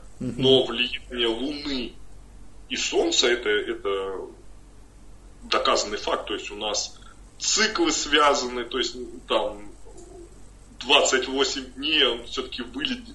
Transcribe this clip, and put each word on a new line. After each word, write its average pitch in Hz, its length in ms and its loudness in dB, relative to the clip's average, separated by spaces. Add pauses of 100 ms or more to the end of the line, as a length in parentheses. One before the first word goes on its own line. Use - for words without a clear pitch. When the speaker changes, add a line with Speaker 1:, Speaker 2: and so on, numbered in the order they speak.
(180)
Speaker 1:
Мгм. 127 240 -4
Speaker 2:
но 127 220 8
влияние 120 640 -2
Луны 135 640 -4 (760)
и 127 80 -4
Солнца 165 520 4
это, 117 200 2
это 98 720 0 (1200)
доказанный 107 540 2
факт. - 280 -2
То 107 80 -4
есть - 160 -8
у 101 60 -10
нас 104 420 -4 (400)
циклы 175 540 2
связаны, 131 720 4
то 131 140 -4
есть 120 180 -2 (320)
там 104 400 0 (1120)
двадцать 131 480 4
восемь 135 360 0 (120)
дней, 147 280 2
он 117 220 0
всё-таки 127 360 -6
выле-, 127 400 -4 (120)